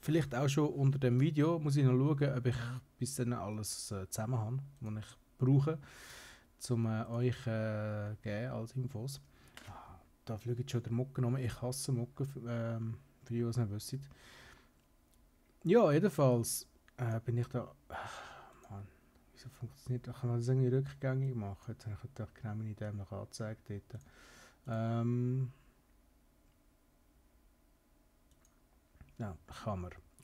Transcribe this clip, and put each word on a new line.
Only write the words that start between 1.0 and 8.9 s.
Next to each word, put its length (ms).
Video. 400
Muss 180
ich 80
noch 80
schauen, 460
ob 80
ich 100
bis 180
dann 160
alles, 580
äh, 200
zusammen 280
habe, 200
was 220
ich 140
brauche, 400
um, 180
äh, 200
euch, 400
äh, 760
geben 300
als 240
Infos. 440